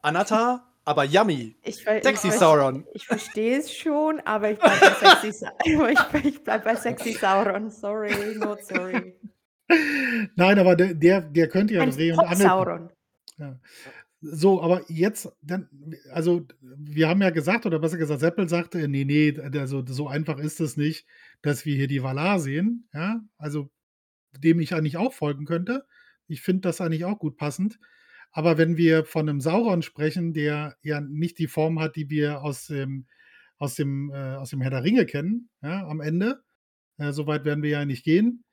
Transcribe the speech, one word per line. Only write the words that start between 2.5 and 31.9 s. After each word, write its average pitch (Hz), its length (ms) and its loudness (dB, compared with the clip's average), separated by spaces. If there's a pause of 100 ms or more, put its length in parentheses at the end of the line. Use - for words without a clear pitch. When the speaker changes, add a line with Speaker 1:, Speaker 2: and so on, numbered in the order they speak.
Speaker 2:
ich - 140 -16
verstehe 226 500 -2
es 302 180 -6
schon, 311 460 -2
aber 214 300 -2
ich 208 100 -4
bleib 302 200 6
bei 571 120 8
Sexy 262 380 6
Sa-, - 280 -10
<laughs> - 60 0
ich, 302 480 2 (100)
ich 285 200 -4
bleib 214 200 -2
bei 226 120 0
Sexy 233 380 -6
Sauron. 196 560 0
Sorry, 208 680 -6
not 208 280 -6
sorry. 185 560 -6 (1160)
Speaker 3:
Nein, 190 240 6
aber 180 160 8
der, 180 180 2
der, 175 280 4
der 160 280 0
könnte 208 240 0
ja 170 100 2
Speaker 2:
Ein 151 80 2
Speaker 3:
Dreh- 165 220 0
und 165 100 6
Speaker 2:
Hot - 0 -
Speaker 3:
Angelpunkt 185 480 4
Speaker 2:
Sauron. 170 180 -10 (480)
Speaker 3:
Ja. 135 220 -14 (600)
So, 170 420 2
aber 175 280 2
jetzt, 180 400 -2 (120)
dann, 180 260 -8 (420)
also, 170 360 0 (140)
wir 147 480 -2
haben 196 120 2
ja 190 100 4
gesagt, 175 360 0
oder 165 120 0
besser 165 180 -2
gesagt, 147 240 -2
Seppel 170 280 0
sagte, 170 380 -2
nee, 139 180 -2
nee, 147 320 2 (220)
also, 135 260 -6
so 135 240 -8
einfach 143 300 -4
ist 151 220 -8
es 151 160 -4
nicht, 151 300 -4 (360)
dass 147 220 -2
wir 147 100 -2
hier 135 120 0
die 135 160 -2
Valar 151 360 0
sehen, 170 540 -4
ja, 202 280 -6 (160)
also, 147 320 -8 (680)
dem 165 240 4
ich 156 140 -4
eigentlich 156 220 -2
auch 240 160 -2
folgen 147 320 -6
könnte. 185 400 -4 (420)
Ich 147 140 -10
find 185 240 -2
das 175 160 -4
eigentlich 165 240 -4
auch 208 140 -6
gut 151 180 -8
passend. 185 420 -6 (520)
Aber 160 280 0
wenn 165 180 2
wir 160 280 4
von 151 240 -2
einem 143 120 -2
Sauron 180 420 0
sprechen, 156 500 -4
der 147 500 -4
ja 147 180 -4
nicht 147 380 -6
die 156 80 -2
Form 160 320 -2
hat, 156 180 -4